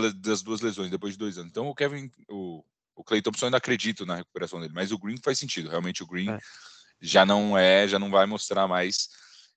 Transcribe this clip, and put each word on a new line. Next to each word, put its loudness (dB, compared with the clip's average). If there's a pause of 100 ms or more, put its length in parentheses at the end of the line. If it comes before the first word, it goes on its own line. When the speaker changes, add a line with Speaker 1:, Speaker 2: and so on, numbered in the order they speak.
(120)
Speaker 1:
das -2
duas -4
lesões, -4
depois -4
de -16
dois -8
anos. -12
Então -6
o -8
Kevin, -4 (180)
o, -10 (300)
o -20
Klay 2
Thompson -2
eu 2
ainda 4
acredito -2
na -4
recuperação -8
dele, -10
mas -4
o -4
Green -8
faz -2
sentido, -8
realmente -4
o -18
Green -4
Speaker 2:
É. -6 (600)
Speaker 1:
já 6
não 4
é, 8
já 0
não -4
vai 6
mostrar 0
mais. -2 (480)